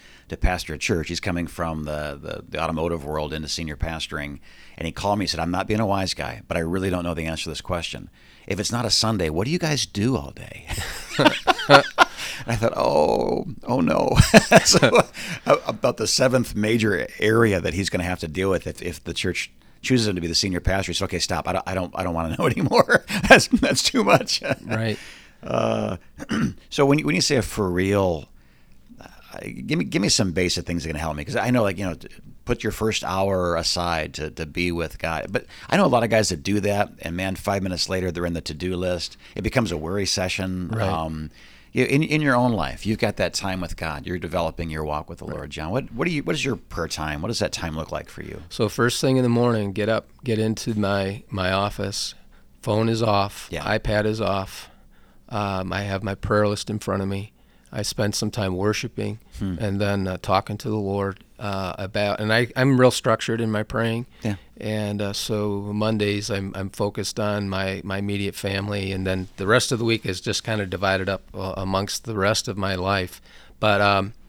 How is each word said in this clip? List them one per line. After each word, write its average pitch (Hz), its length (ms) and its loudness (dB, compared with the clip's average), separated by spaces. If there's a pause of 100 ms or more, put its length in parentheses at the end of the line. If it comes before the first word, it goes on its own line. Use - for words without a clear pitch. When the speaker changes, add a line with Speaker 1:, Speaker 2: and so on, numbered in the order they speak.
(280)
Speaker 1:
to 92 100 -8
pastor 90 340 0
a 76 60 -8
church. 82 300 0
He's 85 120 -4
coming 85 260 -2
from 80 380 -4
the, 76 380 -6
the, 73 260 -10
the 78 140 -4
automotive 80 420 -2
world 76 300 -4
into 78 140 -6
senior 78 280 -6
pastoring, 78 640 -6 (380)
and 82 80 -4
he 76 60 -6
called 104 260 0
me 95 60 0
and 85 60 -2
said, 82 100 -2
"I'm 82 100 0
not 92 160 0
being 107 140 0
a 110 60 2
wise 95 280 0
guy, - 320 -8
but 85 100 -2
I 85 40 0
really 92 300 0
don't 87 140 -2
know 85 100 -2
the 80 120 -4
answer 80 180 -4
to 82 60 -6
this 73 100 -8
question. - 500 -6 (360)
If 95 140 -2
it's 98 120 -2
not 120 120 -2
a 104 60 0
Sunday, 101 400 2
what 85 140 0
do 135 60 -2
you 175 80 0
guys 151 280 0
do 113 300 0
all 69 160 -6
day?" - 340 -16 (520)
<laughs> - 640 6 (600)
And - 80 -2
I 117 40 0
thought, 113 200 2
"Oh, - 720 2 (180)
oh 127 160 0
no." - 440 4
<laughs> - 400 8
So, 190 380 6 (440)
a-, 139 200 6
about 117 300 0
the 110 100 -2
seventh 127 480 2
major 104 520 2 (140)
area 110 400 6
that 87 140 -2
he's 92 160 0
gonna 90 140 -2
have 90 160 -4
to 85 80 -6
deal 92 220 0
with 87 160 0
if, 82 160 -8
if - 220 -8
the 85 100 -6
church - 380 -4 (300)
chooses 120 260 4
him 95 60 0
to 90 60 -2
be 82 80 -2
the 85 60 -2
senior 90 260 0
pastor, 92 320 0
he - 20 -2
said, 98 120 -2
"Okay, 87 120 -2
stop. 80 300 -2
I 90 40 0
don't, - 160 -2
I 92 60 -4
don't, 90 240 -4
I 90 40 0
don't 87 120 -2
wanna 82 240 -2
know 170 80 2
<laughs> - 80 2
anymore. - 500 4 (240)
That's, - 200 12
that's - 340 4
too 240 220 2
much." - 380 4 (220)
Speaker 2:
Right. 110 340 -2 (440)
Speaker 1:
Uh, 110 540 0 (340)
<clears throat> - 400 -2
so 143 160 4
when 143 140 6
you, - 60 -2
when 151 80 2
you 180 60 2
say 143 160 2
a 110 60 4
for 98 260 -2
real, 90 600 2 (720)
uh, - 60 -18 (600)
give 151 120 -2
me, - 60 -2
give 175 180 -2
me 190 60 2
some 92 240 2
basic 87 340 0
things 85 180 -4
that 80 60 -6
can 76 80 -4
help 78 180 -4
me, 73 80 -6
'cause 82 120 -4
I 113 140 0
know, 123 120 4
like, 98 160 0
you 101 60 -4
know, 87 100 -4
t-, - 140 -14 (360)
put - 180 -2
your 107 100 0
first 110 320 -2
hour 92 520 0
aside 82 580 -2
to, 78 160 -6
to 80 160 -8
be 87 260 0
with 82 260 -4
God. 82 320 -4
But 113 160 -4 (220)
I - 80 2
know 196 80 6
a 147 40 4
lot 120 160 4
of 107 60 0
guys 110 180 4
that 78 140 -4
do 98 180 0
that, 101 400 0
and 82 160 -6
man, 92 200 -2
five 98 260 -2
minutes 90 260 -2
later, 92 220 0
they're 87 160 -2
in 85 80 -2
the 82 60 -4
to-do 90 360 -4
list. 90 400 -4 (180)
It 101 80 -6
becomes 101 300 0
a 82 40 -2
worry 90 300 -2
session. 92 600 -2
Speaker 2:
Right. 110 200 0
Speaker 1:
Um, 80 420 -4 (420)
you, 123 140 2
in, 143 160 4
in 156 180 0
your 139 160 4
own 123 160 4
life, 71 320 -2
you've 107 140 0
got 104 180 0
that 90 160 0
time 92 280 -4
with 87 160 -6
God. 76 300 -6
You're 87 120 -4
developing 82 520 -2
your 78 140 -4
walk 76 240 -4
with 85 120 -14
the 76 40 -12
Speaker 2:
Right. 73 120 -8
Speaker 1:
Lord, 73 140 -8
John. 78 200 -8
What, 123 220 -2
what 123 140 -2
do 180 60 0
you, 143 100 -2
what 160 120 0
is 143 100 -2
your 123 120 0
prayer - 320 -4
time? 76 340 -4
What 85 60 -4
does 78 100 -2
that 90 140 0
time 80 240 -4
look 78 140 -6
like - 200 -8
for - 120 -14
you? - 280 -12
Speaker 2:
So 110 180 0
first 120 320 0
thing 131 160 4
in 127 60 4
the 120 80 4
morning, 117 420 2
get 104 160 -2
up, 110 200 0 (140)
get 110 160 0
into 110 400 0
my, 98 520 0
my 95 220 0
office. 101 640 -2 (460)
Phone 110 280 2
is 113 140 2
off. 101 480 2
Speaker 1:
Yeah. 80 140 -6 (140)
Speaker 2:
iPad 107 260 2
is 110 160 0
off. 95 480 -2 (600)
Um, 95 440 -2
I 98 100 -2
have 98 200 -4
my 98 120 -4
prayer 104 320 2
list 101 220 -2
in 104 100 -2
front 98 240 -2
of 98 60 -2
me. 98 240 -6 (420)
I 110 60 -4
spend 104 340 -2
some 107 160 -2
time 95 240 -2
worshiping 104 640 -2 (200)
Speaker 1:
Hmm. 95 200 -4
Speaker 2:
and 101 220 -2
then, 101 260 0
uh, 92 140 -4
talking 104 380 0
to - 100 -8
the 107 80 -2
Lord, 98 480 -2 (140)
uh, 98 400 -6
about, 101 420 -2
and 107 100 0
I, 117 240 4
I'm 127 240 4
real 127 120 10
structured 113 500 0
in 110 100 0
my 107 120 0
praying. 113 420 -2 (180)
Speaker 1:
Yeah. 104 120 0 (260)
Speaker 2:
And, 104 400 -4
uh, 101 140 -2
so 104 480 -2 (100)
Mondays 104 580 0
I'm, 98 240 -2
I'm 98 140 -6
focused 101 500 -4
on 104 300 0
my, 95 340 -2
my 98 160 -4
immediate 101 360 -2
family, 98 580 -2
and 95 140 -2
then 95 220 -2 (100)
the 95 80 -4
rest 123 260 4
of 113 60 2
the 113 80 0
week 113 180 2
is 92 160 -4
just - 240 -2
kinda 107 220 -2
divided 95 420 0
up, 95 140 -2 (100)
uh, 95 240 -6
amongst 95 480 -2
the 117 100 -6
rest 101 320 2
of 101 120 -6
my 98 160 0
life. 92 480 -2 (360)
But, 101 220 4
um, 101 320 4 (160)